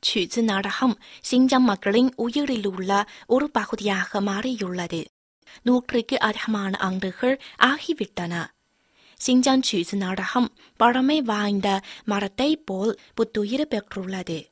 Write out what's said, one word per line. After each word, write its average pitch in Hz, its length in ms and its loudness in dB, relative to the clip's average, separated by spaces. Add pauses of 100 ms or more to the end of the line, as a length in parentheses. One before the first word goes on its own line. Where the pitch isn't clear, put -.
சூசு 208 400 -2
நாடகம் 208 520 0 (280)
சிங்ஜாங் 254 440 4
மக்களின் 214 480 2
உயிரிலுள்ள 220 760 -2 (360)
ஒரு 269 220 2
பகுதியாக 202 720 -2
மாறியுள்ளது. 196 800 -4 (600)
நூற்றுக்கு 247 580 0
அதிகமான 214 600 -2
ஆண்டுகள் 190 560 -2 (260)
ஆகிவிட்டன. 233 720 -2 (880)
சிங்ஜாங் 262 420 4
சூசு 175 340 -2
நாடகம் 190 500 -2 (320)
பழமை 262 420 4
வாய்ந்த 208 460 0 (380)
மரத்தை 202 440 0 (160)
போல் 196 280 -2 (200)
புத்துயிர் 226 560 -2
பெற்றுள்ளது. 190 680 -6 (120)